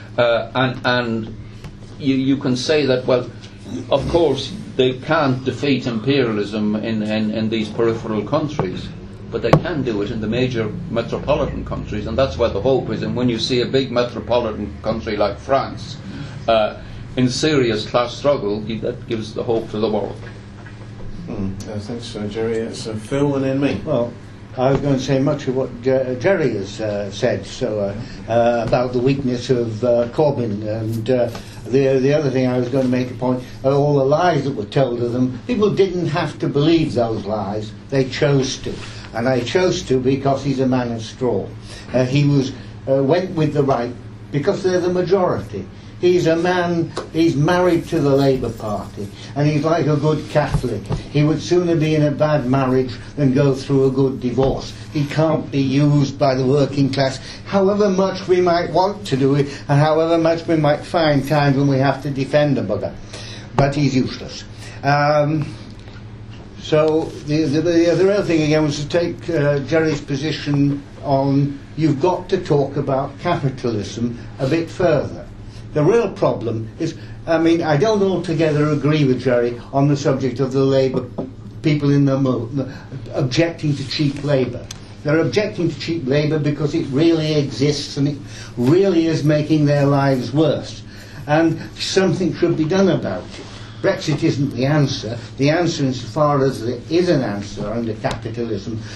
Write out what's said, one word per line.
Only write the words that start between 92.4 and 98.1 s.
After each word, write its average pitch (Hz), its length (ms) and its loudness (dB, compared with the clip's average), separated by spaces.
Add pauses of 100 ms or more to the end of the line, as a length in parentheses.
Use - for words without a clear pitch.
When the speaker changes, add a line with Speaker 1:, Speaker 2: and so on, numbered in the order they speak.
Speaker 3:
be 156 80 0
done 190 240 4
about 107 340 -2
it. - 220 -16 (360)
Brexit - 420 0
isn't 131 320 0
the 123 100 0
answer. 139 520 0 (200)
The 139 140 4
answer, 160 340 0
insofar 143 580 0
as 113 220 0
there 120 140 -4 (100)
is 175 200 2
an 143 120 4
answer 104 460 -6
under 113 280 -4
capitalism 113 840 -6 (140)